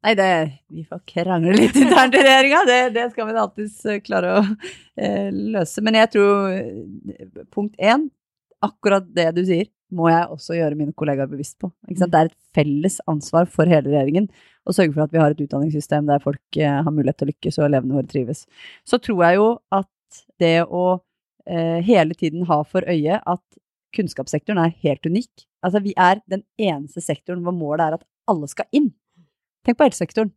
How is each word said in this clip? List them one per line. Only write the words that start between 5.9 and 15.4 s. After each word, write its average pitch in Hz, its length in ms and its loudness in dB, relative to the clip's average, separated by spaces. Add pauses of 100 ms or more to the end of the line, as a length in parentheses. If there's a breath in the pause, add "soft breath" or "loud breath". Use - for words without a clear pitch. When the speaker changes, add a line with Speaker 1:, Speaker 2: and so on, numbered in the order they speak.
Speaker 1:
jeg 220 160 4
tror, 202 400 2
eh, - 960 -12
punkt 208 320 -6
en, 262 240 2 (560)
akkurat 196 520 0
det 165 200 0
du 175 120 0
sier, 185 200 0 (280)
må 165 160 2
jeg 165 240 2
også 165 240 -8
gjøre 151 200 -2
mine 147 180 -6
kollegaer 139 340 -4
bevisst 143 320 -12
på. 185 80 -8 (180)
Ikke 185 140 -2
sant? 180 80 0
Speaker 2:
Mm. 175 40 0
Speaker 1:
Det 156 60 6
er 160 100 2
et - 80 -20 (200)
felles 147 400 0 (120)
ansvar 165 400 0
for 165 200 2
hele 143 180 4
regjeringen 147 400 0 (400 soft breath)
å 185 80 -2
sørge 160 180 2
for 151 120 0
at 156 80 -10
vi 165 80 4
har 147 100 4
et 151 120 -4